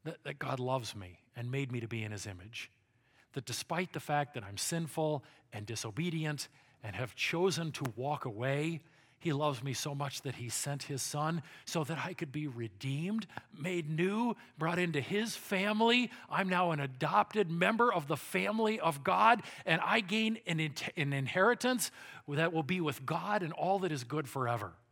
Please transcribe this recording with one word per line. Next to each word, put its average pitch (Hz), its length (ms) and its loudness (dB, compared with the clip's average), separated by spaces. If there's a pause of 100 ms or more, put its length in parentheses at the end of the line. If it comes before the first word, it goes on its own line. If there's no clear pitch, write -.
That, 160 200 -10
that 143 140 -8
God 131 220 -4
loves 127 340 -2
me 90 240 -14 (160)
and 120 160 -8
made 135 220 -4
me 123 80 -2
to - 80 -6
be 110 160 -4
in 107 80 -6
his 104 140 -8
image. 95 440 -12 (640)
That 135 120 -8
despite 170 480 -4
the 147 80 -6
fact 147 340 0
that 110 100 -8
I'm 101 120 -10
sinful 156 680 -2 (280)
and 101 140 -8
disobedient 147 840 -4 (340)
and 101 120 -8
have 127 220 -6
chosen 165 560 0
to 147 120 -6 (120)
walk 139 280 -4
away, 139 560 -2 (380)
he 165 140 0
loves 139 320 0
me 135 100 -2
so 147 200 -4
much 143 280 -4
that 131 140 -6
he 120 120 -8
sent 143 360 -4
his 139 180 -4
son 156 400 -2 (220)
so 160 200 0
that 160 200 -4
I 185 100 -6
could 156 160 -8
be 151 160 -4
redeemed, 135 800 -4 (320)
made 170 320 -2
new, 202 460 2 (200)
brought 165 220 2
into 165 220 2
his 202 360 0
family. 214 720 4 (200)
I'm 190 180 2
now 180 220 4
an 147 100 2
adopted 160 720 2
member 214 420 4
of 160 140 0
the 147 100 0
family 214 600 0
of 151 240 0
God, 202 400 6 (220)
and 170 180 4
I 208 180 4
gain 220 460 2
an 165 140 0
int-, - 360 -2
an 143 160 2
inheritance 214 800 4 (380)
that 156 240 2
will 160 100 2
be 180 180 0
with 147 240 0
God 180 380 0
and 156 100 -4
all 185 280 2
that 180 100 0
is 131 140 -4
good 151 240 -4
forever. 117 440 -2 (200)